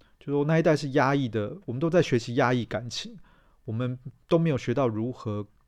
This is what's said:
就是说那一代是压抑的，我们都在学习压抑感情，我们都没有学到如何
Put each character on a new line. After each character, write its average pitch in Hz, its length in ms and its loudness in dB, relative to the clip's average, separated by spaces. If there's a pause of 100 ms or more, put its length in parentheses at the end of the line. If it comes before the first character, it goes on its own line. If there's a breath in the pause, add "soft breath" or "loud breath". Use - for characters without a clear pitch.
(180 soft breath)
就 - 80 -18
是 143 60 -4
说 143 120 2
那 160 140 2
一 165 40 2
代 160 120 6
是 147 160 -2
压 139 240 2
抑 139 140 0
的， 107 360 -4
我 123 80 -8
们 123 60 -4
都 165 100 0
在 170 140 4
学 127 160 2
习 120 160 -4
压 131 180 4
抑 123 120 0
感 120 260 -6
情， 226 260 -12 (480 soft breath)
我 - 60 -10
们 123 260 -4 (300)
都 170 100 4
没 165 140 4
有 131 80 0
学 123 160 -2
到 131 140 2
如 113 240 -2
何 104 340 -6 (220)